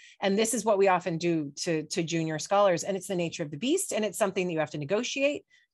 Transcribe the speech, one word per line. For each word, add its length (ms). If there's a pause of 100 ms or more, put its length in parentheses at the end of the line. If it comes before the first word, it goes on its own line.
(220)
And 160
this 160
is 120
what 120
we 100
often 300
do 340 (120)
to, 200
to 200
junior 360
scholars. 440
And 140
it's 100
the 80
nature 280
of 80
the 60
beast. 360
And 120
it's 120
something 300
that 60
you 60
have 120
to 60
negotiate 680 (280)